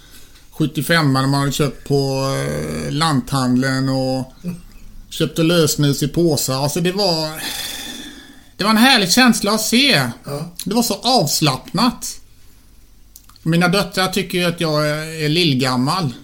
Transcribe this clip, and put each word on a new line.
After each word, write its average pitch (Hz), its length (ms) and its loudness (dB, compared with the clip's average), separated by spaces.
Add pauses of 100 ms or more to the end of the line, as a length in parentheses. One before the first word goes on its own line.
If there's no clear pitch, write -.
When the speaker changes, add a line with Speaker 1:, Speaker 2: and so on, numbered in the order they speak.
(520)
Speaker 1:
sjuttiofemma 151 720 0
de 135 120 2
hade 139 180 0
köpt 139 360 -2
på, 135 400 0 (580)
eh, 147 60 -6
lanthandeln 135 1000 0
och 131 440 -2 (760)
köpte 160 340 -2
lösnus 151 600 2
i 147 40 0
påsar. 139 560 0
Alltså, 143 180 0
det 180 100 0
var... 160 500 -2 (1160)
Det 185 60 -4
var 208 80 2
en 220 60 4
härlig 220 340 4
känsla 233 400 4
att 214 100 0
se. 226 400 2 (240)
Speaker 2:
Ja. 151 260 -8 (140)
Speaker 1:
Det 185 80 -4
var 233 100 2
så 214 100 -2 (100)
avslappnat. 180 1120 0 (1300)
Mina 170 240 2
döttrar 190 400 0
tycker 185 300 -2
ju 175 80 0
att 175 160 -2
jag 151 280 0
är, 156 340 -6
är 147 60 2
lillgammal. 139 840 2 (100)